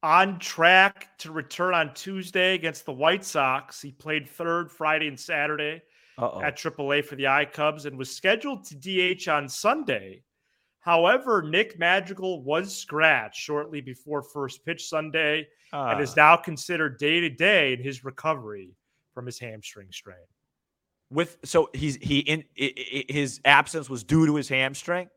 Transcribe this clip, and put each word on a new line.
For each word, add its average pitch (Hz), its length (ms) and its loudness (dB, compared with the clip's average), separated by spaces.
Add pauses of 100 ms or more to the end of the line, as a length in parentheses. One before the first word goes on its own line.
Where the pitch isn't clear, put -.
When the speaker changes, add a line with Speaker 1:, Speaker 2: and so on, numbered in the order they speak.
Speaker 1:
on 180 360 4
track 185 760 4
to 160 140 -16
return 160 420 -4
on 160 220 0
Tuesday 185 580 -2
against 165 320 -6
the 156 80 -10
White 165 320 2
Sox. 135 560 -2
He 143 100 -14
played 151 380 -6
third 170 420 -4
Friday 156 360 0
and 135 120 -10
Saturday 151 640 -4 (380)
Speaker 2:
Uh-oh. 120 220 -4
Speaker 1:
at 147 160 -4
triple 143 360 -4
A 147 80 2
for 143 140 -8
the 139 120 -2
I 143 180 2
Cubs 151 420 -4
and 135 100 -12
was 127 180 -10
scheduled 226 500 -2
to 151 100 -18
D 180 240 -4
H 180 300 0
on 143 200 0
Sunday. 127 720 -2 (600)
However, 196 600 4
Nick 170 380 -2
Madrigal 185 640 0
was 170 340 -2
scratched 147 600 2
shortly 151 420 -6
before 135 400 -8
first 139 420 -10
pitch 165 240 -8
Sunday 156 600 -2 (260)
and 127 260 -2
is 135 120 -4
Speaker 2:
Ah. - 60 -4
Speaker 1:
now 151 200 10
considered 156 600 -4
day-to-day 160 760 2
in 123 80 -8
his 131 220 -10
recovery 113 720 -8 (400)
from 123 100 -12
his 120 140 -14
hamstring 107 520 -16
strain. 92 260 -18 (920)
Speaker 2:
With, 165 360 -4
so 160 280 2
he's, 139 220 -4
he 143 240 0
in, 151 240 -2 (160)
i-, 135 180 -2
i-, 127 340 -8
his 139 320 -4
absence 143 460 4
was 123 140 -6
due 160 240 6
to 147 80 4
his 143 140 -2
hamstring? 139 680 -2